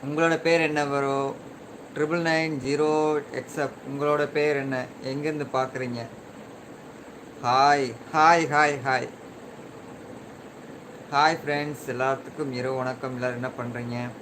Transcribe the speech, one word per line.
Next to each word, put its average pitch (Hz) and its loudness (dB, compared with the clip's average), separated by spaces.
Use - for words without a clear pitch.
உங்களோட 160 4
பேர் 165 6
என்ன 151 2
ப்ரோ? 139 2
ட்ரிபிள் 156 0
நைன் 160 2
ஜீரோ 143 4
எக்ஸ்எஃப், 135 -4
உங்களோட 147 2
பேர் 147 4
என்ன? 135 -2
எங்கேருந்து 147 -2
பார்க்குறீங்க? 127 -2
ஹாய், 135 6
ஹாய், 165 8
ஹாய், 147 6
ஹாய். 127 2
ஹாய் 156 6
ஃப்ரெண்ட்ஸ், 147 -4
எல்லாத்துக்கும் 131 -2
இரவு 131 -2
வணக்கம். 127 -4
எல்லாரும் 123 -2
என்ன 127 -4
பண்றீங்க? 120 -6